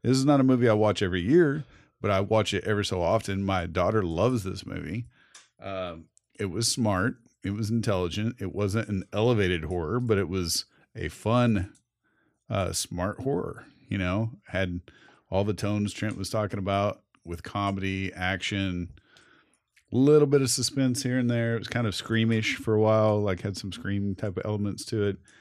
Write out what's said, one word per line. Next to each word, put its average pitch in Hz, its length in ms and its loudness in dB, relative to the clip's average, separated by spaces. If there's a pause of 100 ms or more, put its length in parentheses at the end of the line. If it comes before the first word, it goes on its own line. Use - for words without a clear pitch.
This 127 140 2
is 135 80 2
not 143 140 6
a 131 40 4
movie 127 240 4
I 110 60 6
watch 107 280 2
every 90 200 0
year, 147 420 4 (380)
but 104 100 -2
I 98 100 2
watch 104 320 2
it 92 100 -2
ever 104 200 0
so 92 180 -4
often. 98 420 0
My 92 240 0
daughter 92 360 0
loves 95 400 0
this 95 220 -8
movie. 90 400 -8 (560)
Um, 90 440 -8 (340)
it 101 100 -4
was 107 180 -2
smart. 107 500 0 (260)
It - 80 -2
was 107 200 -4
intelligent. 104 680 -2
It 95 140 -6
wasn't 101 360 -2
an 95 140 -4 (100)
elevated 101 520 2
horror, 90 340 -2
but 113 200 2
it 90 100 0
was 87 360 -2 (300)
a - 140 -6
fun, 110 640 2 (760)
uh, 95 240 -2
smart 92 480 -4
horror. - 440 -6 (240)
You 101 80 -2
know, 101 340 0 (160)
had 90 340 -2 (480)
all 95 140 2
the 104 100 0
tones 104 400 -2
Trent 107 240 -6
was 98 120 -8
talking 104 300 -2
about 98 420 0 (220)
with 82 200 -10
comedy, 95 680 -4
action, 92 760 -4 (1040)
little 147 360 6
bit 139 140 4
of 127 80 2
suspense 131 540 0
here 127 160 0
and 120 100 2
there. 117 260 0
It 110 40 -4
was - 80 -10
kind 120 200 -2
of 95 60 -2
screamish 113 600 0
for - 180 -2
a 107 80 4
while, 107 400 4
like, 95 200 -2
had 101 160 -6
some 98 140 -10
Scream 101 440 -4
type 101 220 -6
of - 80 -6
elements 104 400 -4
to 107 180 -2
it. 98 140 0 (240)